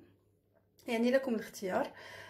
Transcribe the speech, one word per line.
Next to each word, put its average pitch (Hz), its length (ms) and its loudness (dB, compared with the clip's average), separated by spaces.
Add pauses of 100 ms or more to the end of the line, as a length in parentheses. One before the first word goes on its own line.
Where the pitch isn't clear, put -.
(880)
يعني 240 220 4
لكم 262 240 4
الاختيار. 214 560 -2 (400)